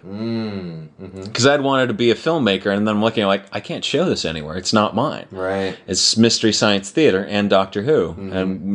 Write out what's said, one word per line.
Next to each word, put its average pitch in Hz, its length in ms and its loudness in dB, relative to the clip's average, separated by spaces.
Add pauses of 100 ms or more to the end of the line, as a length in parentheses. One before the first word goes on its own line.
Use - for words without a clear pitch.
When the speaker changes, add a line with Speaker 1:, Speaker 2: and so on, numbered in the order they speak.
Speaker 1:
Mm, 101 800 -8 (140)
mm-hmm. 95 220 -14 (100)
Speaker 2:
'Cause 123 120 2
I'd 143 140 4
wanted 135 280 2
to 110 60 -2
be 117 180 2
a 104 40 2
filmmaker, 110 580 0
and 104 140 0
then 107 80 2
I'm 104 80 2
looking 110 220 2
like, 98 260 2
"I 107 80 -8
can't 127 240 -10
show 160 220 0
this 123 180 -2
anywhere. 80 320 -6
It's 92 160 -6
not 107 240 2
mine." 104 360 -4
Speaker 1:
Right. 95 540 -4
Speaker 2:
It's - 300 0
Mystery 110 380 4
Science 101 380 2
Theater 104 340 2
and 101 240 0
Doctor 98 340 2
Who, 120 280 2
Speaker 1:
Mm-hmm. 95 260 -12
Speaker 2:
and 92 380 -2